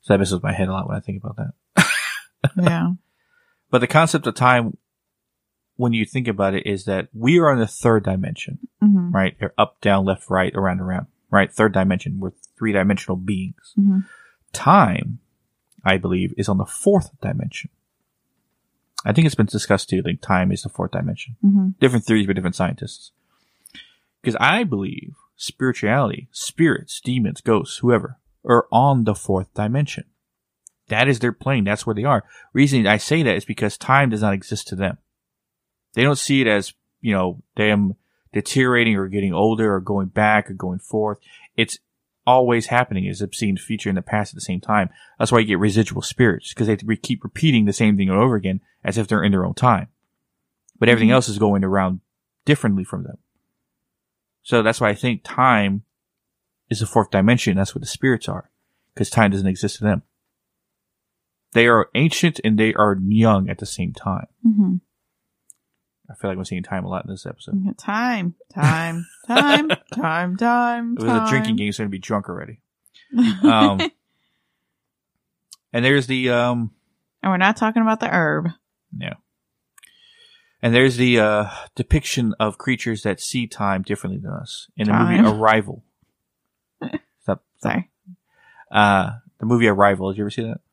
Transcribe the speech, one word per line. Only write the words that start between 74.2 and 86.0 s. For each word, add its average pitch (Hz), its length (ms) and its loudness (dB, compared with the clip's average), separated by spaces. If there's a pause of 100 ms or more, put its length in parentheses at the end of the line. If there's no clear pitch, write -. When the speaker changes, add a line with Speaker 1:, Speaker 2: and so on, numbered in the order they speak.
Speaker 1:
and 120 120 -2
there's 135 220 2
the, 127 240 -2
um, 120 420 0 (500)
Speaker 2:
And 190 100 -2
we're 185 60 0
not 196 180 2
talking 226 260 -2
about 220 180 0
the 233 80 -4
herb. 160 400 -2 (480)
Speaker 1:
Yeah. - 180 -10 (1500)
And 117 120 2
there's 127 220 4
the, 120 240 4
uh, 107 300 2 (240)
depiction 123 640 -2
of 107 180 -2
creatures 117 440 -4
that 101 180 -4
see 120 260 -6
time 98 360 -2
differently 95 380 -6
than 98 120 -10
us - 440 -14
in 107 120 -2
the 208 60 2
movie 113 220 2
Speaker 2:
Time. 110 100 6
Speaker 1:
Arrival. 107 580 0 (560)